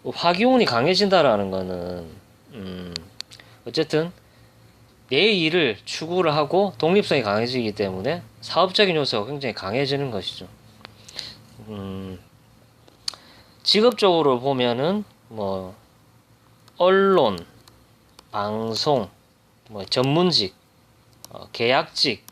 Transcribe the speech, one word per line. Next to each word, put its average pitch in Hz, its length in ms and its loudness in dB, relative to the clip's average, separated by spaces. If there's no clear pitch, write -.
화기운이 185 600 2
강해진다라는 143 840 2
거는, 90 600 -6
음, 92 420 -12
어쨌든 156 460 -2
내 175 200 4
일을 160 540 2
추구를 170 500 -2
하고 165 440 2
독립성이 170 440 2
강해지기 113 500 0
때문에 101 500 -4
사업적인 185 560 2
요소가 123 300 -2
굉장히 139 280 -6
강해지는 135 560 -2
것이죠. 95 380 -8
음, 95 500 -12
직업적으로 180 800 4
보면은 135 640 0
뭐 98 460 -6
언론, 180 600 4
방송, 110 800 -2
뭐 101 160 -12
전문직, 135 720 0
어, - 240 -18
계약직, 127 800 0